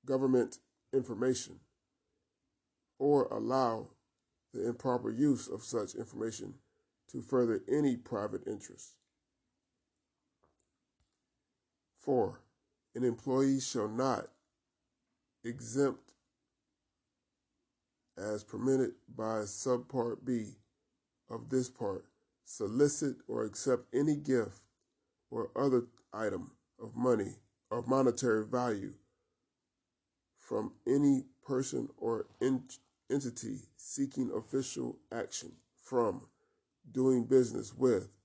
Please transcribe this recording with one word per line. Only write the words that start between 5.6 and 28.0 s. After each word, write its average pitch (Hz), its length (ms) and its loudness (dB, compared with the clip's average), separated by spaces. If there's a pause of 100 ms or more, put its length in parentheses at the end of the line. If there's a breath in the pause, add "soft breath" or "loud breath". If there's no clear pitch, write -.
such 107 320 -4
information 110 580 -8 (580)
to 135 80 -8
further 120 480 2
any 135 300 2
private 104 480 -6
interest. - 520 -10 (3000)
Four, 123 460 0 (500)
an 120 100 -2
employee 131 580 2
shall 107 260 -2
not 123 400 0 (1160)
exempt 123 720 -2 (2000)
as 104 280 -4
permitted 127 480 0 (180)
by 110 300 -4
subpart 120 840 -2
B 117 340 -4 (720)
of 117 180 -10
this 127 180 0
part, 98 380 -6 (400)
solicit 135 680 2 (120)
or 117 160 -2
accept 123 480 0
any 147 260 2
gift 123 500 0 (640)
or 117 240 -4
other 127 320 4 (260)
item 98 380 -4 (280)
of 113 160 -12
money, 113 360 2 (400)
of 117 160 -4
monetary 123 580 4